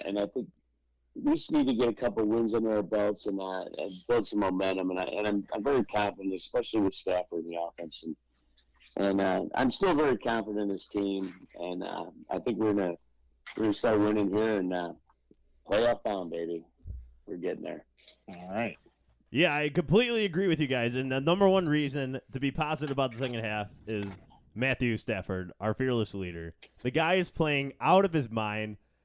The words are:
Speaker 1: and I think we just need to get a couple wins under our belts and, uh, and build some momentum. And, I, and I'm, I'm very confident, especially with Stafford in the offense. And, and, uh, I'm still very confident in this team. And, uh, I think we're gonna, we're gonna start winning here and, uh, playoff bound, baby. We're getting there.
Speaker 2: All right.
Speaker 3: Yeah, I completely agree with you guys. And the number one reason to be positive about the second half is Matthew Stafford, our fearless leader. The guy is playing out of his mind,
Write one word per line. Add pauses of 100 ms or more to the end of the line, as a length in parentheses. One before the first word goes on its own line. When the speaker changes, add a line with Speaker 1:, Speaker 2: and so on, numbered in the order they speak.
Speaker 1:
and
I
think (680)
we
just
need
to
get
a
couple
wins
under
our
belts
and,
uh, (120)
and (160)
build
some
momentum.
And,
I,
and
I'm,
I'm
very
confident,
especially
with
Stafford
in
the
offense.
And, (840)
and,
uh, (100)
I'm
still
very
confident
in
this
team. (220)
And,
uh, (240)
I
think
we're
gonna, (600)
we're
gonna
start
winning
here
and,
uh, (760)
playoff
bound,
baby. (600)
We're
getting
there. (440)
Speaker 2:
All
right. (540)
Speaker 3:
Yeah,
I
completely
agree
with
you
guys.
And
the
number
one
reason (140)
to
be
positive
about
the
second
half (180)
is (500)
Matthew
Stafford,
our
fearless
leader. (280)
The
guy
is
playing
out
of
his
mind, (280)